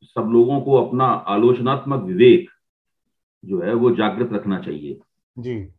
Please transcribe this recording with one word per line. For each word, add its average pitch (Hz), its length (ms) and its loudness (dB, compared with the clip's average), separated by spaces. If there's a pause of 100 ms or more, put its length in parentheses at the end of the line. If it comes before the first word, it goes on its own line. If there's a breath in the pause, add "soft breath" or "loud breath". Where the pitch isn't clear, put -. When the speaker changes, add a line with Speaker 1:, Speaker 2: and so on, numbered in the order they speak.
Speaker 1:
सब 110 300 -6
लोगों 120 280 4
को 135 140 0
अपना 123 300 0
आलोचनात्मक 120 960 0
विवेक 95 480 4 (920)
जो 95 160 -6
है 98 140 -4
वो 117 160 2
जागृत 110 420 -2
रखना 98 260 -4
चाहिए। 73 400 -12 (400)
Speaker 2:
जी। 117 300 -10 (100)